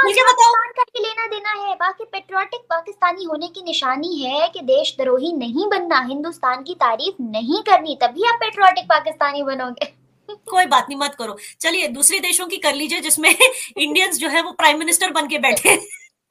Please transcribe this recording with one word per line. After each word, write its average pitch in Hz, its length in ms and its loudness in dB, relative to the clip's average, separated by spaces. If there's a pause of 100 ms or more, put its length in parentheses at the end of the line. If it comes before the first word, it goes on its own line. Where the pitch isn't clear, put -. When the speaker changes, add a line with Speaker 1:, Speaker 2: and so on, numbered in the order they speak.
Speaker 1:
मुझे 415 180 4
बताओ। 494 300 6
Speaker 2:
पाकिस्तान 480 240 0
का 508 60 2
क्या 480 260 -4
लेना 453 180 -6
देना 415 400 -6
है? 381 80 -2
बाकी 370 300 -4
patriotic 392 560 -6
Pakistani 381 640 -4
होने 320 240 -6
की 370 140 -16
निशानी 294 600 -4
है 285 260 0
कि 359 120 -10
देशद्रोही 262 720 0
नहीं 277 360 -2
बनना, 349 320 0
हिंदुस्तान 269 600 -4
की 339 120 -10
तारीफ 277 460 -2
नहीं 233 420 -4
करनी, 320 400 2
तभी 247 260 0
आप 466 60 2
पेट्रियोटिक 392 500 2
Pakistani 302 580 0
बनोगे। 254 440 -6 (440)
Speaker 1:
कोई 370 360 0
बात 254 220 4
नहीं, 277 100 -10
मत 285 200 -4
करो। 214 200 -10 (220)
चलिए, 330 280 -2
दूसरे 277 320 0
देशों 349 260 -2
की 359 100 -8
कर 294 180 0
लीजिए, 302 260 -4
जिसमें 311 360 2 (200)
<laughs> - 200 -12
Indians 311 420 0
जो 294 100 -2
है, 330 140 0
वो 339 100 -8
प्राइम 302 260 2
Minister 349 320 -2
बन 302 160 -2
के 254 120 -4
बैठे 247 300 2
हैं। 392 120 4 (500)